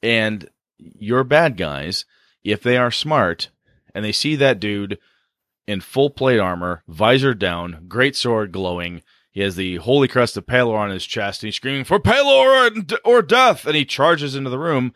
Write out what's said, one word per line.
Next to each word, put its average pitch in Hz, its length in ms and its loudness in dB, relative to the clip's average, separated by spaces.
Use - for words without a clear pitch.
And 110 460 -2
your 107 460 -2
bad 147 320 2
guys, 78 480 -6
if 104 200 -2
they 120 140 2
are 123 140 2
smart, 117 600 -2
and 101 100 -6
they 107 80 -4
see 151 240 -2
that 135 240 2
dude 101 380 -6
in 101 140 -4
full 139 300 0
plate 131 300 0
armor, 90 480 -4
visor 123 460 2
down, 87 540 -6
great 127 280 0
sword 110 360 -2
glowing, 87 500 -6
he 98 120 -12
has 98 140 -2
the 92 200 -4
Holy 127 320 2
Crest 120 280 0
of 101 100 -10
Pelor 120 300 2
on 104 140 -2
his 95 160 -8
chest, 101 360 -6
and 110 60 -8
he's 104 80 -8
screaming, 135 280 -6
For 190 160 2
Pelor 262 680 4
and, 214 380 -4
or 240 180 6
death! 226 440 4
And 151 100 -2
he 147 80 0
charges 147 500 0
into 135 160 -6
the 127 80 -6
room. 135 380 -2